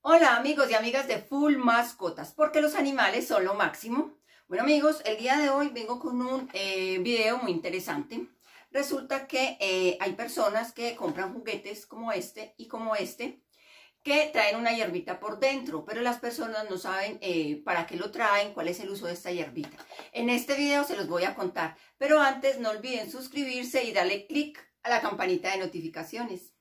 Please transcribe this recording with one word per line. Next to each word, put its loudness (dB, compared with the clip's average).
Hola, 8
amigos 2
y 2
amigas 2
de 0
Full 4
Mascotas, 0
porque 2
los 2
animales 2
son 2
lo 0
máximo. -2
Bueno, -2
amigos, 4
el -2
día 2
de 4
hoy 2
vengo -6
con -4
un, -2
eh, -2
video 2
muy -2
interesante. -4
Resulta -2
que, -2
eh, 2
hay 0
personas -2
que -4
compran -4
juguetes -8
como -8
este -8
y -18
como -4
este, -6
que 4
traen 4
una 0
hierbita -2
por -8
dentro, 0
pero -6
las 0
personas -6
no -4
saben, -4
eh, -2
para 0
qué -10
lo -6
traen, 2
cuál -4
es -4
el -8
uso -8
de -4
esta -8
hierbita. -8
En 0
este 2
video 2
se -4
los -4
voy 0
a -2
contar, -4
pero 6
antes 2
no 0
olviden -6
suscribirse -2
y -4
darle 0
clic -2
a -2
la 4
campanita 0
de -2
notificaciones. -8